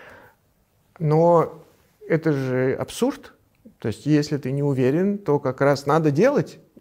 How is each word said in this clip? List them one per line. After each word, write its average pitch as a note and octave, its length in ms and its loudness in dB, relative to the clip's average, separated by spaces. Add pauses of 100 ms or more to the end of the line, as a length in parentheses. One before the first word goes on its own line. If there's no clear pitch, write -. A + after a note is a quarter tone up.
(1000)
Но D#3+ 640 2 (460)
это D#3+ 240 0
же C3 420 -2
абсурд. - 580 -6 (460)
То B2 100 -6
есть, - 180 -8
если D3 300 0
ты C3+ 160 -6
не C#3+ 100 -4
уверен, C#3+ 560 0
то D3 200 0
как C3 220 -6
раз C#3 260 2
надо D3+ 240 2
делать, G3+ 480 0 (220)